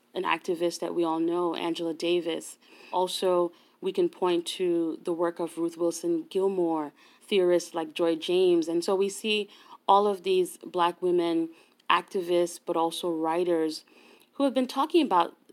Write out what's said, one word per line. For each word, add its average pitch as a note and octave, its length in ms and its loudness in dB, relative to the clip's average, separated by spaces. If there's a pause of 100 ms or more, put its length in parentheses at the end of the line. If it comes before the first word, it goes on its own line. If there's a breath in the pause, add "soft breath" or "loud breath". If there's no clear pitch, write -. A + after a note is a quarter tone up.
(140)
an F#3 100 -4
activist E3+ 560 -2
that E3+ 140 -6
we E3+ 120 0
all D#3+ 140 0
know, E3+ 360 0
Angela E3 380 -4
Davis. E3+ 640 -4 (340 loud breath)
Also, F3+ 640 0 (260 soft breath)
we F#3 140 -4
can F3 160 2
point E3+ 360 -2
to E3+ 560 -2
the F3 120 -4
work E3+ 260 -2
of E3 180 -6
Ruth E3 200 -4
Wilson E3+ 520 -2
Gilmore, E3+ 640 0 (340 soft breath)
theorists F3 480 2
like D#3+ 200 -6
Joy E3+ 240 2
James. F3 500 2
And E3+ 160 -2
so G3+ 100 0
we G3 140 2
see G#3 400 -2 (400 loud breath)
all G3+ 180 6
of F#3+ 180 -2
these F#3 420 0
Black F3 360 -2
women E3+ 480 0 (400 loud breath)
activists, F3 760 0
but E3+ 100 -2
also E3 340 -2
writers D#3+ 760 0 (480 loud breath)
who C#4 100 -2
have C4+ 100 2
been B3+ 140 0
talking D4+ 340 2
about F#3 320 2 (200)